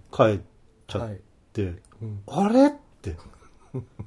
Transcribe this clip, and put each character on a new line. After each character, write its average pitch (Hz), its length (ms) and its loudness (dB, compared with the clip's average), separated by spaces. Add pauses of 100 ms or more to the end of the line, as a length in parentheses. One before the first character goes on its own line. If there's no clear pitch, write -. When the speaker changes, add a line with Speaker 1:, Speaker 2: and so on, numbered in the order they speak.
(120)
Speaker 1:
帰 - 100 2
っ 104 180 4 (460)
ち - 100 -10
ゃ 117 100 -6
っ 104 100 -12 (360)
て、 101 140 -4
Speaker 2:
は 87 40 -6
い。 85 40 -10 (280)
う - 40 -12
ん。 101 220 -12
Speaker 1:
「あ 202 200 0
れ？」 254 200 6
っ 285 40 0 (300)
て。「 82 140 -8 (560)
Speaker 2:
<laughs> 131 80 -8 (260)